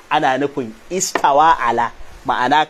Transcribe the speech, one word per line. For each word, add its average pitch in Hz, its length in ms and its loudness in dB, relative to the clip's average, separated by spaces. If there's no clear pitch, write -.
Ana 147 300 0
nufin 139 320 -6
"istawa 160 680 2
ala", 117 320 -2
ma'ana 131 440 0